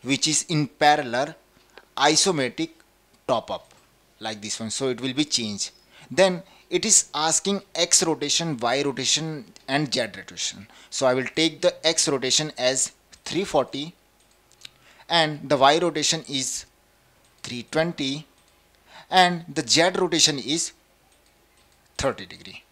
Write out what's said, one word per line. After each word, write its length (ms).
which 260
is 180
in 200
parallel 680
isometric 720
top 240
up, 220
like 200
this 200
one. 80
So 180
it 140
will 120
be 120
changed. 460
Then 320
it 160
is 300
asking 460
X 300
rotation, 540
Y 260
rotation 640
and 240
Z 100
rotation. 520
So 180
I 80
will 100
take 260
the 120
X 200
rotation 480
as 360
three 200
forty 500
and 400
the 80
Y 220
rotation 480
is 380
three 220
twenty 640
and 380
the 180
Z 300
rotation 420
is 360
thirty 280
degree. 460